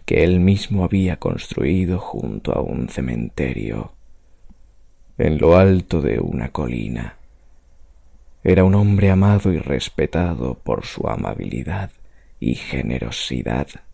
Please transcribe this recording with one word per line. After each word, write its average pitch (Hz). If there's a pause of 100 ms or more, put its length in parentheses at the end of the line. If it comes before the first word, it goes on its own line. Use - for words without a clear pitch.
que -
él 90
mismo 95
había 90
construido 87
junto -
a -
un -
cementerio, 58 (1300)
en 78
lo 82
alto 92
de 58
una 67
colina. 58 (1200)
Era 92
un 95
hombre 101
amado 98
y 80
respetado 71
por -
su -
amabilidad - (480)
y 58
generosidad 60 (260)